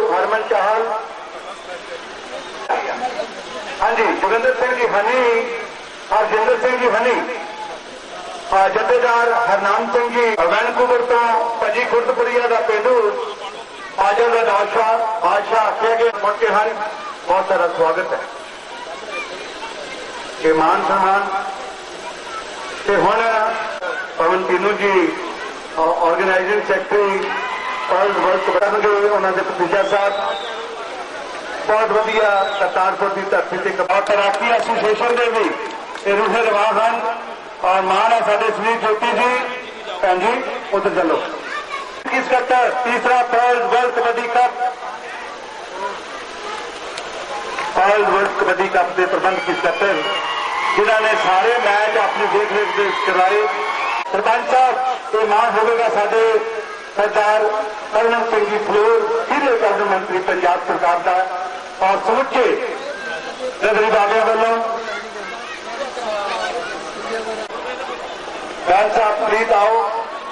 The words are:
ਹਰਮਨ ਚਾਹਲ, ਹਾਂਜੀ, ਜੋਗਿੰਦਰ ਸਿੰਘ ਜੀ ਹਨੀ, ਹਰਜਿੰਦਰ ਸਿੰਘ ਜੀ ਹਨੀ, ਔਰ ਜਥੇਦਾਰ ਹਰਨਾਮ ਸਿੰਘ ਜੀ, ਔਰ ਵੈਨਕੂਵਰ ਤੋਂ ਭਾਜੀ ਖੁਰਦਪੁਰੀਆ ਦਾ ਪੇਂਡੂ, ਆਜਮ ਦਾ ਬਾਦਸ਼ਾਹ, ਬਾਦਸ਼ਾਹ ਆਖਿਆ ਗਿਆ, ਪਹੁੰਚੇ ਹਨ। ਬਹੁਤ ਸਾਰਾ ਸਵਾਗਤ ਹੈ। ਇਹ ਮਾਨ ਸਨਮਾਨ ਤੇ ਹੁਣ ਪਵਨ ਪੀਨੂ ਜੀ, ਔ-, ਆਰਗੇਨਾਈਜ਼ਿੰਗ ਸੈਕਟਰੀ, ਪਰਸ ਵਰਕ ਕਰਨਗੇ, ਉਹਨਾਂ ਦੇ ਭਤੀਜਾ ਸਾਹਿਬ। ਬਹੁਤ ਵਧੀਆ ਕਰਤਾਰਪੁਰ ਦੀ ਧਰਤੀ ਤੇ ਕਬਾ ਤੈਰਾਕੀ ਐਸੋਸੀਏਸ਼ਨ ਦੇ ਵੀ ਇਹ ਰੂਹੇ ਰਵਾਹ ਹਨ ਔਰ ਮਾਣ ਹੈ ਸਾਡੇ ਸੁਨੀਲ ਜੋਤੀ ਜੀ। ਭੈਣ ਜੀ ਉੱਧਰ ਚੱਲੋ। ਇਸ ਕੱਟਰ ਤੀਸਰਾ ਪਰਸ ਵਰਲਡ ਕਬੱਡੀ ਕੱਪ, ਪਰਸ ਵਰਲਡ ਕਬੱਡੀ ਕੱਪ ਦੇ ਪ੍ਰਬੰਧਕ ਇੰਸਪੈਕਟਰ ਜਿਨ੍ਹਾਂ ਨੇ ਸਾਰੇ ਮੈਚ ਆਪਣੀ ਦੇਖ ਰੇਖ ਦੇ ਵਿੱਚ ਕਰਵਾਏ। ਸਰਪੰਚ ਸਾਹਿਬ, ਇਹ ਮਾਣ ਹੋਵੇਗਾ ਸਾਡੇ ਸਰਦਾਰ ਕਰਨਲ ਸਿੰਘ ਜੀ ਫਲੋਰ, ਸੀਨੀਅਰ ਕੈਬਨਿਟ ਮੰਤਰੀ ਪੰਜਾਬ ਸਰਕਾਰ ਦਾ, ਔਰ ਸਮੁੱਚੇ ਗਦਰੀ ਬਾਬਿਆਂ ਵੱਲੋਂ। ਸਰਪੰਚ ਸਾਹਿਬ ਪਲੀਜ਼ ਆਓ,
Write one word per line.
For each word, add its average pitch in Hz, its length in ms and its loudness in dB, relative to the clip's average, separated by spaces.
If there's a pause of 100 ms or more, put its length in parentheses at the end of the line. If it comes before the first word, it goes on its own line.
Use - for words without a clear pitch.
(140)
ਹਰਮਨ 214 360 0
ਚਾਹਲ, 220 340 2 (3000)
ਹਾਂਜੀ, 220 240 2 (160)
ਜੋਗਿੰਦਰ 226 380 2
ਸਿੰਘ 254 160 2
ਜੀ 240 120 2
ਹਨੀ, 226 340 2 (920)
ਹਰਜਿੰਦਰ 214 480 2
ਸਿੰਘ 254 180 2
ਜੀ 247 100 2
ਹਨੀ, - 260 2 (1400)
ਔਰ 190 160 6
ਜਥੇਦਾਰ 233 640 2 (160)
ਹਰਨਾਮ 202 440 2
ਸਿੰਘ 240 160 2
ਜੀ, 233 300 2
ਔਰ 170 80 4
ਵੈਨਕੂਵਰ 240 600 2
ਤੋਂ 233 120 4 (400)
ਭਾਜੀ - 240 0
ਖੁਰਦਪੁਰੀਆ 240 600 2
ਦਾ 233 200 2
ਪੇਂਡੂ, 220 280 2 (1040)
ਆਜਮ 208 360 4
ਦਾ 226 80 4
ਬਾਦਸ਼ਾਹ, 226 540 2 (260)
ਬਾਦਸ਼ਾਹ 202 440 2
ਆਖਿਆ 226 280 2
ਗਿਆ, 226 160 4 (100)
ਪਹੁੰਚੇ 208 260 2
ਹਨ। 208 260 2 (540)
ਬਹੁਤ 185 220 2
ਸਾਰਾ 175 180 2 (100)
ਸਵਾਗਤ 165 360 0
ਹੈ। - 60 -4 (2250)
ਇਹ 160 120 4
ਮਾਨ 160 340 4
ਸਨਮਾਨ 196 400 2 (1600)
ਤੇ 202 80 2
ਹੁਣ 196 260 4 (960)
ਪਵਨ 185 260 2
ਪੀਨੂ 185 300 0
ਜੀ, 202 180 0 (840)
ਔ-, 160 160 2 (120)
ਆਰਗੇਨਾਈਜ਼ਿੰਗ 185 640 2
ਸੈਕਟਰੀ, 196 500 2 (720)
ਪਰਸ 190 280 2
ਵਰਕ 185 340 2
ਕਰਨਗੇ, 208 580 2
ਉਹਨਾਂ 190 220 2
ਦੇ 185 100 0
ਭਤੀਜਾ 180 420 0
ਸਾਹਿਬ। 196 300 2 (1500)
ਬਹੁਤ 214 240 2
ਵਧੀਆ 214 380 4 (300)
ਕਰਤਾਰਪੁਰ 190 500 0
ਦੀ 196 120 -4 (100)
ਧਰਤੀ 185 260 0
ਤੇ 185 120 -2 (100)
ਕਬਾ 190 220 2
ਤੈਰਾਕੀ 202 500 2
ਐਸੋਸੀਏਸ਼ਨ 226 640 2
ਦੇ 240 140 2
ਵੀ 220 200 2 (560)
ਇਹ 196 120 2
ਰੂਹੇ 214 280 2
ਰਵਾਹ 214 340 2
ਹਨ 233 220 2 (600)
ਔਰ 190 180 4
ਮਾਣ 196 320 2
ਹੈ 226 60 4
ਸਾਡੇ 208 360 2
ਸੁਨੀਲ 226 240 0
ਜੋਤੀ 220 320 0
ਜੀ। 226 180 2 (720)
ਭੈਣ 180 180 2
ਜੀ 240 220 0 (320)
ਉੱਧਰ 196 220 2
ਚੱਲੋ। 170 260 2 (920)
ਇਸ 254 180 -2
ਕੱਟਰ 247 380 4 (140)
ਤੀਸਰਾ 240 380 2 (100)
ਪਰਸ 240 400 4
ਵਰਲਡ 240 280 2
ਕਬੱਡੀ 233 280 0
ਕੱਪ, 247 240 4 (3250)
ਪਰਸ 202 340 4
ਵਰਲਡ 196 300 0
ਕਬੱਡੀ 185 340 2
ਕੱਪ 180 240 0
ਦੇ 185 80 2
ਪ੍ਰਬੰਧਕ 185 440 0
ਇੰਸਪੈਕਟਰ 185 460 0 (800)
ਜਿਨ੍ਹਾਂ 214 260 4
ਨੇ 214 120 2 (120)
ਸਾਰੇ 202 400 4
ਮੈਚ 214 320 2
ਆਪਣੀ 202 360 0
ਦੇਖ 208 200 2
ਰੇਖ 208 240 0
ਦੇ 202 60 2
ਵਿੱਚ 185 120 0 (100)
ਕਰਵਾਏ। 190 420 4 (640)
ਸਰਪੰਚ 226 400 0
ਸਾਹਿਬ, 254 240 6 (400)
ਇਹ 220 120 4
ਮਾਣ 220 240 4
ਹੋਵੇਗਾ 226 420 2
ਸਾਡੇ 214 280 2 (760)
ਸਰਦਾਰ 214 460 2 (500)
ਕਰਨਲ 233 360 2
ਸਿੰਘ 208 200 2
ਜੀ 208 80 0 (100)
ਫਲੋਰ, 226 600 4
ਸੀਨੀਅਰ 269 280 2
ਕੈਬਨਿਟ 202 300 2
ਮੰਤਰੀ 185 400 0
ਪੰਜਾਬ 180 400 2
ਸਰਕਾਰ 175 380 2
ਦਾ, 185 100 2 (640)
ਔਰ 196 240 4
ਸਮੁੱਚੇ 254 400 2 (1160)
ਗਦਰੀ 214 280 2
ਬਾਬਿਆਂ 220 340 4
ਵੱਲੋਂ। 226 300 2 (4000)
ਸਰਪੰਚ 208 280 4
ਸਾਹਿਬ 214 320 2
ਪਲੀਜ਼ 226 260 2
ਆਓ, 208 360 4 (420)